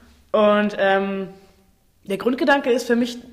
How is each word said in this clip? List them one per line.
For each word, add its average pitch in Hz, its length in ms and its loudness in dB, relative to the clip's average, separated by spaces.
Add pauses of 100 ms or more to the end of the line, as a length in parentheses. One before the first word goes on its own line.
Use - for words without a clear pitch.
(320)
Und, 208 460 2
ähm, 196 520 0 (720)
der 190 140 -6
Grundgedanke 277 540 0
ist 254 140 0
für 240 100 0
mich 240 220 -2 (160)